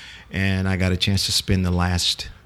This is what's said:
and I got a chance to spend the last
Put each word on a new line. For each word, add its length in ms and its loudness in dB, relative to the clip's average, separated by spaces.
and 380 0
I 80 0
got 140 2
a 60 2
chance 280 0
to 60 -2
spend 340 0
the 60 2
last 580 0